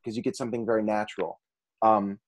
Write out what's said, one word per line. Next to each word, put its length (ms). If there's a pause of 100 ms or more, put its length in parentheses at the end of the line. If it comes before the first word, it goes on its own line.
'cause 120
you 60
get 140
something 300
very 160
natural. 580 (420)
Um, 460